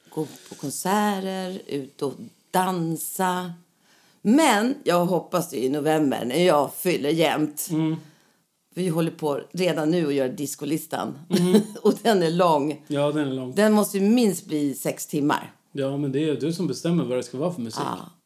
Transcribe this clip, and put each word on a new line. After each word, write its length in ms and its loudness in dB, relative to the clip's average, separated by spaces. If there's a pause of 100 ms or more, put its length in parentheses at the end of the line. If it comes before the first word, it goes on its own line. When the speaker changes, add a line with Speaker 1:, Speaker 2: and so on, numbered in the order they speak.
(100)
Speaker 1:
gå 160 -6 (220)
på 60 -16
konserter, 1120 -2
ut 360 -8
och 100 -4 (380)
dansa. 1000 -2 (680)
Men 520 4 (100)
jag 220 2
hoppas 440 -2
det 140 -4
i 40 2
november 560 2
när 220 2
jag 280 4
fyller 360 0
jämnt. 600 0
Speaker 2:
Mm. 260 0 (760)
Speaker 1:
Vi 140 -2
håller 220 0
på 300 -4 (120)
redan 380 0
nu 160 2
och 60 0
gör 160 0
diskolistan. 880 -6 (120)
Speaker 2:
Mm. 300 4 (100)
Speaker 1:
<laughs> 120 -16
Och 200 4
den 200 4
är 80 2
lång. 580 2
Speaker 2:
Ja, 240 0
den 160 0
är 40 -4
lång. 220 -8
Speaker 1:
Den 180 4
måste 260 2
ju 100 4
minst 380 4
bli 280 -2
sex 320 -6
timmar. 460 -2 (200)
Speaker 2:
Ja, 240 -4
men 160 -2
det 60 0
är 80 0
ju 100 0
du 160 -4
som 140 -4
bestämmer 380 0
vad 140 -2
det 40 -4
ska 160 -10
vara 140 -2
för 80 -10
musik. 240 -8
Speaker 1:
Ja. 140 -6 (280)